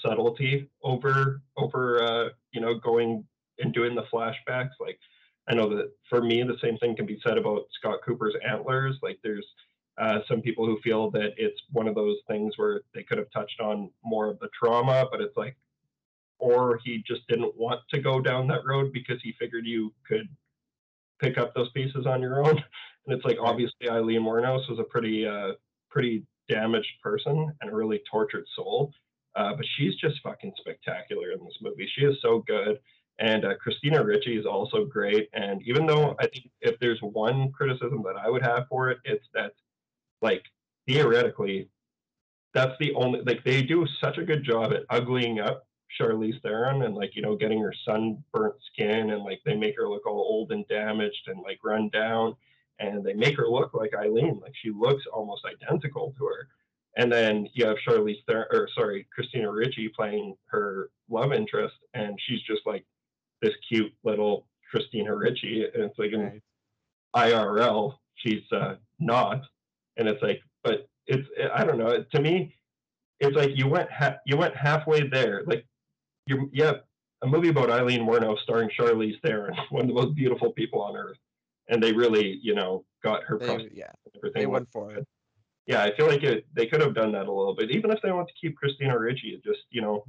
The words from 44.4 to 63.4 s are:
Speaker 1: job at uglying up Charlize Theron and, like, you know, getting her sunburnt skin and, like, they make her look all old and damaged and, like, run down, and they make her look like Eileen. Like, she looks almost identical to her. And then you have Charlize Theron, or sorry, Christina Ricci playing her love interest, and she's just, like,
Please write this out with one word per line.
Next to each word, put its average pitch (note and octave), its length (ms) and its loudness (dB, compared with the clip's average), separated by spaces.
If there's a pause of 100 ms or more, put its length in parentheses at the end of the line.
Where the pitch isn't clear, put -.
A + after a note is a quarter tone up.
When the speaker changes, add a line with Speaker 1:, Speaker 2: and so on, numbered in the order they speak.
Speaker 1:
job A2+ 280 2
at G#2 180 0
uglying B2 500 0
up - 260 -4 (340)
Charlize A2 420 0
Theron B2 400 0
and, G#2+ 120 0
like, G2 220 -6
you G#2+ 60 -6
know, G#2 140 0
getting G#2+ 260 0
her G2 120 -4 (100)
sunburnt G#2+ 720 0 (180)
skin G#2+ 380 0
and, G#2 120 -2
like, F#2+ 220 -8
they A2+ 120 0
make G#2+ 200 0
her A2+ 120 0
look G#2 180 -4
all G#2+ 120 -2
old A2 340 0
and G#2 160 -4
damaged G#2+ 600 -2
and, F#2+ 140 -8
like, G2 220 -10
run G#2+ 260 2
down, A2+ 460 0 (420)
and G#2 260 -4
they G2 80 -2
make B2 240 2
her A#2+ 120 0
look B2 260 0
like A2 200 -2
Eileen. G#2+ 460 0
Like, - 220 -18
she A2+ 80 -6
looks B2+ 420 2
almost G#2+ 320 -8
identical C#3 720 -4
to C3+ 80 -6
her. - 220 -6 (480)
And A#2+ 160 4
then G#2+ 400 2
you A#2 140 2
have G#2+ 100 2 (100)
Charlize G#2+ 400 2
Theron, A2+ 260 0
or G#2+ 220 2
sorry, G#2 400 -2
Christina A#2 360 -4
Ricci A2 380 -2
playing G#2 460 -4 (120)
her G2+ 440 -4 (180)
love A#2+ 240 0
interest, G#2+ 420 -2 (200)
and G#2 320 -6
she's A#2 160 -4
just, G#2+ 240 -4
like, G2 180 -4 (580)